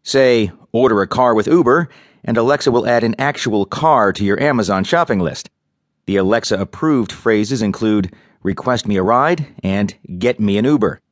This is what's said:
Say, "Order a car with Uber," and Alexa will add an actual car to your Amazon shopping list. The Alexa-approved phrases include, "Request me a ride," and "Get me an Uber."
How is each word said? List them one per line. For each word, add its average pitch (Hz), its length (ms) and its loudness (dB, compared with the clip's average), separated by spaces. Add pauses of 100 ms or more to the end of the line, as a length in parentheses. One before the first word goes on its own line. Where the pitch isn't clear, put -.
Say, 120 500 2 (200)
"Order 113 300 2
a 95 60 0
car 123 280 2
with 107 120 0
Uber," 160 420 2 (340)
and 113 140 -2
Alexa 135 340 2
will 120 160 0
add 120 160 2
an 113 160 -2
actual 117 460 -2
car 123 480 2
to 101 100 -4
your 98 180 0
Amazon 107 440 0
shopping 160 340 0
list. 78 300 -6 (580)
The 95 80 -2
Alexa-approved 104 960 0
phrases 110 500 -2
include, 104 500 0 (300)
"Request 110 460 -4
me 104 80 -2
a 92 80 0
ride," 139 440 0 (140)
and 98 320 -2 (240)
"Get 120 220 -2
me 101 180 0
an 110 80 0
Uber." 127 360 0 (100)